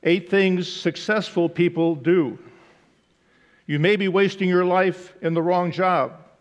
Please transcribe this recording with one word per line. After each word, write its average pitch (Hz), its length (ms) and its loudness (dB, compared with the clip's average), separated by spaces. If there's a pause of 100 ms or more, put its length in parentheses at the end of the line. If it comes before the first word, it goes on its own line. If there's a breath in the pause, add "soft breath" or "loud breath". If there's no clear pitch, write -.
Eight 170 260 0
things 185 420 0
successful 180 760 -2
people 170 460 0
do. 147 440 0 (1300 soft breath)
You 147 120 -4
may 185 180 4
be 196 120 0
wasting 196 380 0
your 180 200 2
life 185 560 0
in 165 100 -2
the 170 80 0
wrong 175 320 0
job. 160 480 0 (200)